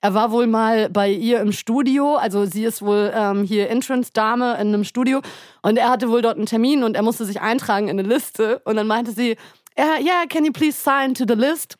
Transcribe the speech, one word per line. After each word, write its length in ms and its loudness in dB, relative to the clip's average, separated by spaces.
er 100 0
war 180 2
wohl 160 2
mal 420 2
bei 200 2
ihr 300 0
im 120 0
Studio, 640 0
also 280 0
sie 200 -4
ist 180 -4
wohl, 320 0
ähm, 300 0
hier 260 0
Entrance-Dame 840 0
in 140 -2
einem 160 2
Studio 360 0
und 160 2
er 120 4
hatte 200 0
wohl 120 4
dort 160 0
einen 80 -4
Termin 360 2
und 140 0
er 60 0
musste 220 -2
sich 160 -6
eintragen 480 0
in 120 -2
eine 80 -2
Liste 560 -2
und 120 -2
dann 120 -2
meinte 240 -2
sie, 240 -2
„Ja, 220 2
yeah, 280 0
can 160 0
you 80 2
please 240 0
sign 380 0
to 120 -2
the 80 2
list?“ 460 -2